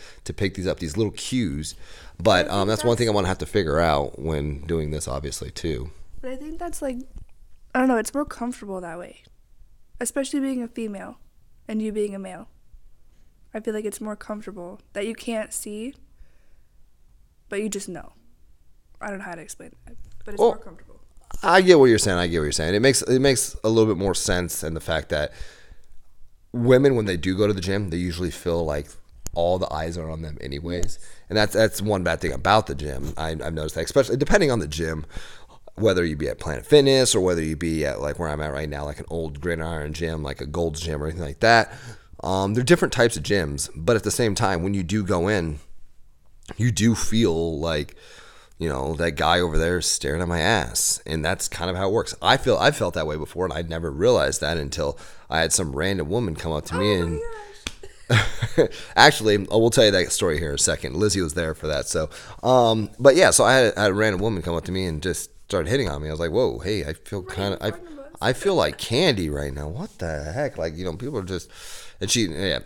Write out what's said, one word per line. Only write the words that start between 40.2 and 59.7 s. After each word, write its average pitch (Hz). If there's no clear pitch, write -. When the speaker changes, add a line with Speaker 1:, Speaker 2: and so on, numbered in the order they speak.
Speaker 1:
like 69
a 67
Gold's 80
Gym 76
or -
anything 80
like 71
that. 113
Um, 98
they're 127
different 175
types 120
of -
gyms, 76
but 98
at 104
the 107
same 110
time, 95
when 98
you 98
do 98
go 90
in, 82
you 117
do 110
feel 85
like, 78
you 85
know, 69
that 82
guy 82
over 85
there 87
is 78
staring 73
at 90
my 85
ass, 87
and 80
that's 90
kind 87
of 90
how 95
it 101
works. -
I 117
feel, 123
I 110
felt 95
that 80
way 76
before, 78
and 80
I'd 82
never 82
realized 80
that 76
until 73
I 80
had 80
some 76
random 85
woman 101
come 80
up 76
to -
me 101
Speaker 2:
Oh 87
Speaker 1:
and 82
Speaker 2:
my 120
gosh. 139
Speaker 1:
<laughs> -
actually, 110
I 95
will 113
tell 117